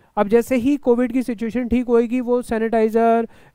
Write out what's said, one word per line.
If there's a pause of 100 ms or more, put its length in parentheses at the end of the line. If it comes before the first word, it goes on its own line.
(180)
अब
जैसे
ही
कोविड
की
situation
ठीक
होएगी,
वो
sanitizer, (280)